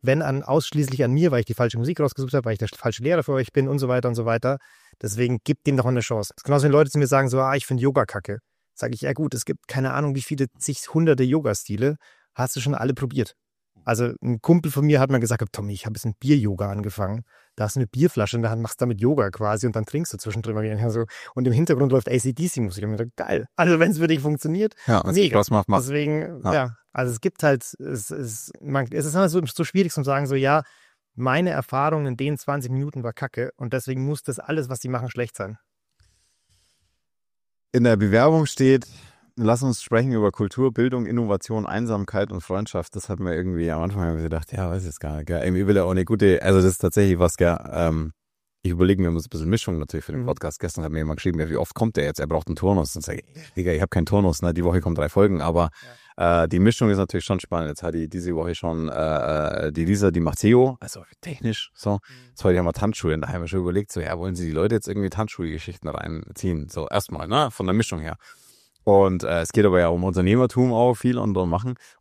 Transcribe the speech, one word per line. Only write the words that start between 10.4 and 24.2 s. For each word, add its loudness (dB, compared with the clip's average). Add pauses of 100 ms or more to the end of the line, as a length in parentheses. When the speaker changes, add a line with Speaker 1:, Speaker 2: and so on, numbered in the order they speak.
Speaker 1:
zig -6
hunderte 4
Yoga-Stile. 0 (360)
Hast -2
du -6
schon 0
alle 0
probiert? -4 (520)
Also 0 (100)
ein -2
Kumpel 4
von 2
mir 6
hat 2
mal 2
gesagt, 0
Tommy, -8
ich -12
hab -8
jetzt -8
mit -6
Bier-Yoga 0
angefangen. -6 (320)
Da -4
hast -2
du 0
eine 0
Bierflasche 0
in 0
der 0
Hand, -4
machst -6
damit -2
Yoga 2
quasi -2
und -2
dann -2
trinkst -6
du -10
zwischendrin -6
mal -2
wieder. -2
So. -2 (300)
Und 0
im 4
Hintergrund 2
läuft 2
A-C-D-C-Musik. -2
Und -4
ich -4
dachte, -6
geil. -4 (100)
Also 4
wenn's 2
für 0
dich 2